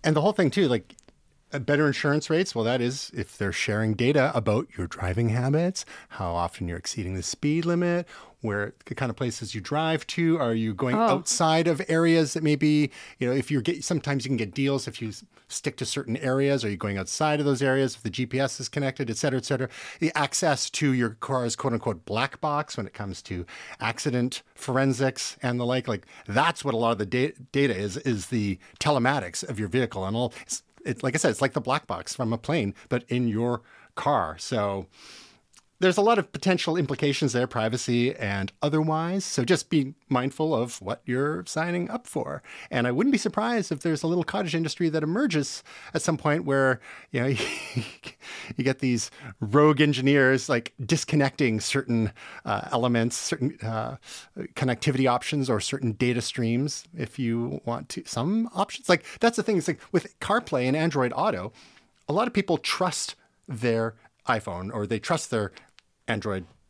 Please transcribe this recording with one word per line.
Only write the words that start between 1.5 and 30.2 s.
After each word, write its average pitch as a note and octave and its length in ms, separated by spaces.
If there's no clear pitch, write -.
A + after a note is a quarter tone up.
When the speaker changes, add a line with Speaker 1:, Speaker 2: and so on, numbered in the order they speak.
Speaker 1:
uh, C#3+ 80
better D3 260
insurance C#3+ 420
rates, E3+ 240
well, A2+ 120
that B2 160
is B2+ 340
if - 240
they're G2 140
sharing A2 420
data C3+ 400
about A2 320
your F2 120
driving G2 400
habits, C#3 560
how F2 260
often F2 320
you're E2+ 100
exceeding F#2 380
the F#2 80
speed D#3 420
limit, F3 440
where G#2 320
the - 100
kind B2+ 160
of - 60
places A#2 380
you A2 60
drive D#3 460
to, E3 320
are A#2 160
you A2 180
going B2+ 220
Speaker 2:
Oh. G#3+ 60
Speaker 1:
outside E3+ 680
of E3 220
areas E3 460
that D#3+ 80
maybe, D3+ 480
you B2 80
know, B2 80
if C3+ 160
you're C#3 120
get, E3+ 200
sometimes C#3 420
you C3 40
can C3+ 80
get G#2+ 180
deals C#3 320
if A#2 160
you A2 60
s-, - 160
stick - 300
to C3 80
certain A#2+ 320
areas, C3+ 460
are G#2 60
you G2+ 60
going G2 220
outside D3+ 420
of C#3+ 60
those C3+ 160
areas, C3 340
if - 80
the A#2 60
G B2 160
P B2+ 120
S C3+ 220
is B2+ 80
connected, C3+ 420
et A2+ 60
cetera, C3 220
et A#2 60
cetera. C3 240
The D#3+ 160
access D3+ 560
to C#3+ 220
your A#2+ 260
car's B2 380
quote-unquote A#2 480
black A2+ 360
box D3 360
when G#2 100
it - 80
comes G2 280
to F2+ 220
accident A#2+ 640
forensics C3 880
and B2 160
the A#2+ 80
like, B2+ 220
like, G#2 180
that's D3 360
what C3+ 100
a A2+ 40
lot A#2 140
of G#2 60
the G#2 80
da-, B2 260
data C3+ 260
is, G2 200
is A2 300
the G#2 320
telematics B2+ 640
of A#2 160
your G#2+ 100
vehicle A2 360
and G2 100
all. A#2+ 180